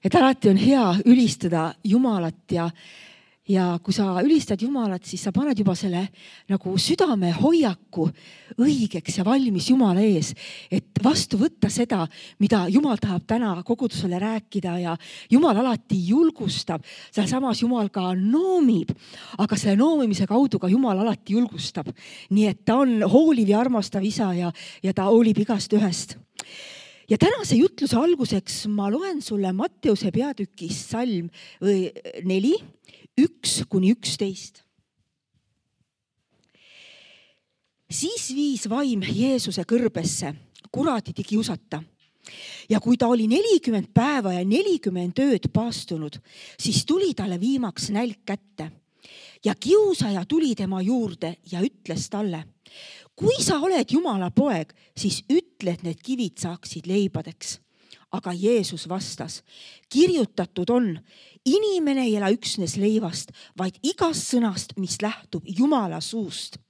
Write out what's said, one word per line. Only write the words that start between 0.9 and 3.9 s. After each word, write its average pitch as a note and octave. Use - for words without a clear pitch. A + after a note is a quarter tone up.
ülistada F3+
Jumalat G3+
ja, E3+
ja F#3
kui G3